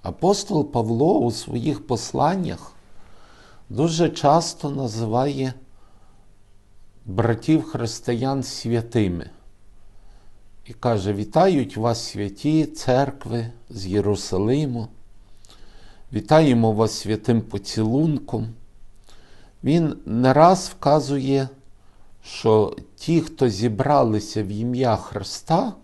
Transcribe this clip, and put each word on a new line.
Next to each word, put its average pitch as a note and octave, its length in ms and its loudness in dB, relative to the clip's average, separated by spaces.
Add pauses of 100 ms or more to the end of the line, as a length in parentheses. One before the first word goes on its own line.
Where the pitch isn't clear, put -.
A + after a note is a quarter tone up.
Апостол F#3+ 680 0
Павло A#2+ 480 2
у A#2+ 120 2
своїх A#2 560 -4
посланнях C#3+ 840 -2 (960)
дуже D#3+ 400 0
часто D3 600 0
називає C3 840 -2 (1500)
братів A2+ 580 0
християн B2 800 -4
святими. G#2+ 880 -2 (1400)
І A#2 80 -18
каже: G#2 400 0
"Вітають C#3 640 2
вас A#2 260 0
святі C#3+ 600 -2
церкви B2+ 840 -2 (220)
з G#2 180 -10
Єрусалиму, G#2 1000 0 (1300)
вітаємо A#2 580 4
вас G#2+ 200 2
святим A2 500 0
поцілунком". A2+ 1040 -2 (1160)
Він D#3 420 2
не B2 280 2
раз F3 340 6
вказує, C#3 840 0 (760)
що A2 520 2 (200)
ті, D#3+ 260 0
хто - 280 0
зібралися A2 960 0
в F#2+ 40 -6
ім'я A#2+ 480 0
Христа E3+ 800 -2 (100)